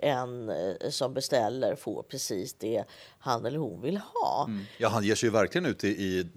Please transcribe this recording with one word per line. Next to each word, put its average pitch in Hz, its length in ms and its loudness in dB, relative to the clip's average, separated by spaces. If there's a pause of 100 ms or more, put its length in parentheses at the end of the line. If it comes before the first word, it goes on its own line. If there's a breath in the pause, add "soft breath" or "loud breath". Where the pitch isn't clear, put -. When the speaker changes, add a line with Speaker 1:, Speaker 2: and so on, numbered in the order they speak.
Speaker 1:
en, 123 460 0
eh, 90 400 -2
som 135 240 -2
beställer 120 640 2
får 90 280 -6
precis 110 500 -6
det 107 300 -2 (360 loud breath)
han 117 260 0
eller 131 120 -2
hon 104 240 -4
vill 165 160 -2
ha. 143 500 0
Speaker 2:
Mm. 101 180 -4 (120)
Ja, 113 120 4
han 107 140 2
ger 104 120 4
sig 120 120 2
ju 104 60 2
verkligen 110 320 4
ut 110 180 0
i, 104 40 4
i 92 500 0